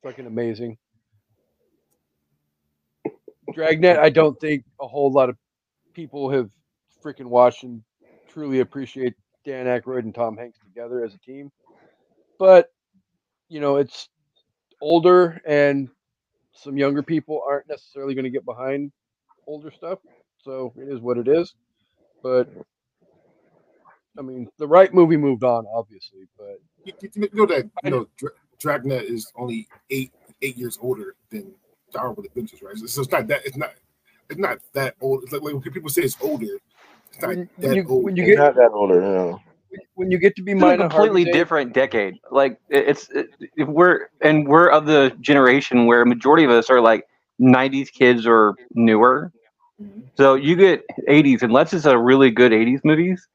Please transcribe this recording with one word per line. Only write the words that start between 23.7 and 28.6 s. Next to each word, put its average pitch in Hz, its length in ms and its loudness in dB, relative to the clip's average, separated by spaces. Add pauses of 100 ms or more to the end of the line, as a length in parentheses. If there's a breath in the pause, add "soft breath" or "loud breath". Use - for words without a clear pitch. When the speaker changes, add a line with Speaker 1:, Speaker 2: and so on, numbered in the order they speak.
Speaker 1:
I 147 40 -18
mean, 127 260 -16 (100)
the 151 100 -10
right 180 260 6
movie 170 240 4
moved 135 260 -2
on, 117 300 -2
obviously, 104 540 -14 (100)
but 101 220 -20 (260)
Speaker 2:
You, - 160 -20
you, 196 140 -18
you 208 180 -6
know 214 120 2
that, 147 200 -4
you - 60 -20 (120)
Speaker 1:
I - 60 -6
Speaker 2:
know, 127 180 -4 (100)
Dra-, - 120 -12 (300)
Dragnet 135 440 -6